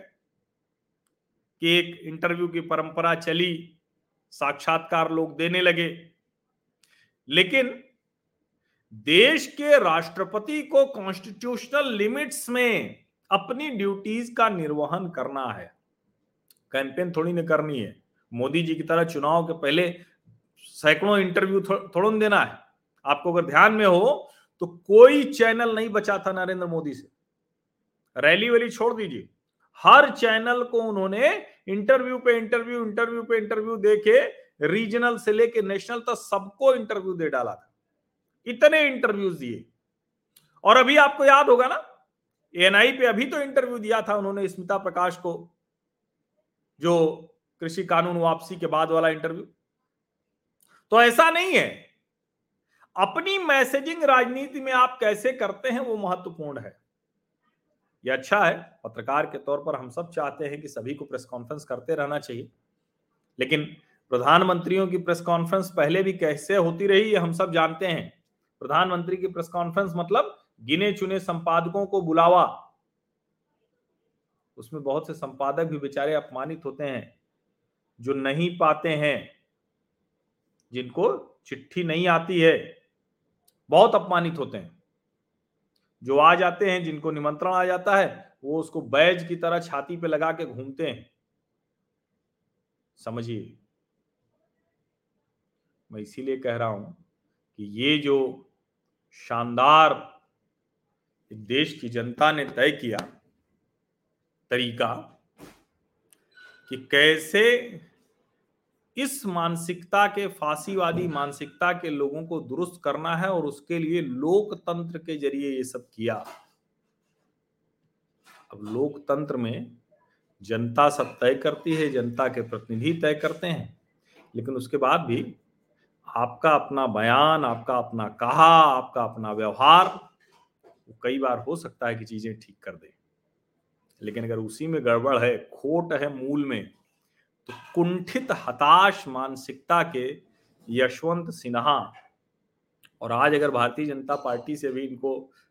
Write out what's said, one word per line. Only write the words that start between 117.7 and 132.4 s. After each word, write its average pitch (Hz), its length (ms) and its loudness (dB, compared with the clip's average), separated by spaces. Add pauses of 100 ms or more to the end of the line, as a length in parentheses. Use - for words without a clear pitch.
अब 104 120 -18
लोकतंत्र 143 720 -4
में 117 400 -6 (680)
जनता 117 480 0
सब 127 300 -6
तय 123 140 4
करती 151 400 -4
है, 156 160 0
जनता 120 380 -4
के 120 140 -6
प्रतिनिधि 113 500 -6 (100)
तय 151 120 0
करते 160 320 -6
हैं, - 320 -8 (560)
लेकिन 117 220 -8
उसके 127 200 -8
बाद 139 240 2
भी 123 240 -4 (840)
आपका 123 420 -2
अपना 139 380 0
बयान, 131 560 2
आपका 120 320 -4
अपना 113 340 -6
कहा, 151 460 6
आपका 127 480 4
अपना 110 280 -8
व्यवहार, 131 540 6 (1040)
वो - 140 -20
कई 127 160 -4
बार 127 200 -2
हो 131 180 -8
सकता 127 320 -8
है 117 60 -2
कि 110 100 -12
चीजें 110 360 -12